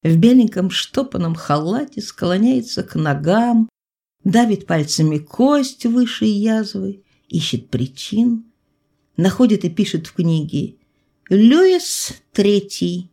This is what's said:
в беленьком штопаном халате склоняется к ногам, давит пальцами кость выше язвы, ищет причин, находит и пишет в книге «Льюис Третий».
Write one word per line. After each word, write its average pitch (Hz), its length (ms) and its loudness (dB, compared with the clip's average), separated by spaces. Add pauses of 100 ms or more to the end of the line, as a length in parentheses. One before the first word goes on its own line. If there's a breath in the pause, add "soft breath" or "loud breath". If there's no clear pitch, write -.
в 165 140 2
беленьком 208 540 4
штопаном 180 640 -4
халате 170 640 -4
склоняется 220 840 -2
к - 140 -10
ногам, 190 720 0 (560)
давит 220 420 0
пальцами 156 520 0
кость 262 680 -2
выше 233 380 0
язвы, 208 800 -2 (260)
ищет - 420 -6
причин, 226 760 -4 (720)
находит 190 480 2
и 175 60 -2
пишет 165 360 -4
в - 80 -20
книге 156 640 -2 (520)
«Льюис 330 840 4 (180)
Третий». 190 800 -2